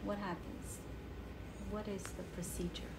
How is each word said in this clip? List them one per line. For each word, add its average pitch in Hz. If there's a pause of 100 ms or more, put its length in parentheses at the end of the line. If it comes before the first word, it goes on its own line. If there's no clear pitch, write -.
what 202
happens? 190 (1300)
What 208
is 196
the - (100)
procedure? 175 (160)